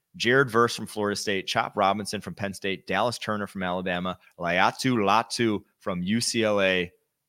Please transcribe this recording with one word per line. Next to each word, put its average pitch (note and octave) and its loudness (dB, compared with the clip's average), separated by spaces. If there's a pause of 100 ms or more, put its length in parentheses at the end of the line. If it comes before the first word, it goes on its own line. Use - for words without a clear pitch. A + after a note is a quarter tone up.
(160)
Jared B2+ 2
Verse A#2 4
from A2+ -10
Florida G#2 -2
State, G2 -4
Chop - -2
Robinson G2+ 0
from F2+ -10
Penn G2 -6
State, F#2+ -6
Dallas A2 0
Turner G#2 -4
from F#2+ -10
Alabama, F2+ -4 (220)
Laiatu F#2+ 2
Latu G#2+ 2 (160)
from F2+ -6
U G#2+ 0
C A#2 -2
L G#2 2
A, F#2 2 (380)